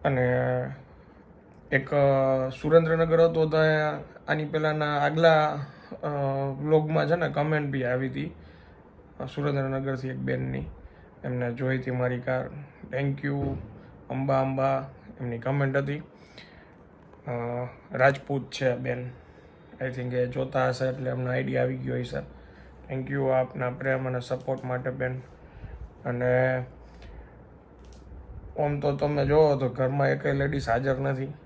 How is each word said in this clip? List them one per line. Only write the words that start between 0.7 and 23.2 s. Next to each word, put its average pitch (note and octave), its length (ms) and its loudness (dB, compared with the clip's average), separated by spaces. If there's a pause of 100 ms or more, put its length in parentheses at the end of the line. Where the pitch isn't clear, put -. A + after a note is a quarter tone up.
એક, C3+ 220 0
અ, D3 40 4 (640)
સુરેન્દ્રનગર E3 600 6
હતો D#3+ 240 6
તો D#3 120 0
અહીંયા D#3 420 2 (280)
આની D3+ 180 0
પહેલાંના D3+ 520 0
આગલા, D3+ 640 6 (440)
અ, D#3 40 -2 (520)
વ્લોગમાં D#3 480 4
છે E3 80 4
ને E3 140 0
કોમેન્ટ D3+ 400 0
બી C3+ 140 -2
આવી B2+ 260 0
હતી, C#3+ 260 -6 (840)
અ, C#3 60 -6
સુરેન્દ્રનગરથી C3+ 840 -2
એક C3 80 -6
બેનની. C3 500 -4 (580)
એમને B2 300 -2
જોઈ C3 240 0
હતી C3 140 -4
મારી B2 280 0
કાર. B2+ 300 -2 (440)
Thank C#3 320 -2
you C#3 300 -2 (540)
અંબા C3+ 320 0
અંબા, C3+ 480 0 (320)
એમની A#2 180 -4
કોમેન્ટ C#3 380 0
હતી. C#3 260 -2 (1200)
અ, - 40 -8 (600)
રાજપૂત C#3 600 2
છે B2+ 240 0
બેન, B2 360 -6 (680)
I C3 40 -4
think B2+ 140 -6
એ B2 280 0
જોતા C3 420 0
હશે B2+ 160 -2
એટલે C3 240 -2
એમને B2+ 200 -2
આઈડિયા C3 340 0
આવી C3 140 0
ગયો B2+ 220 -4
હશે. A#2+ 180 -6 (760)
Thank C3 200 -6
you C3+ 180 2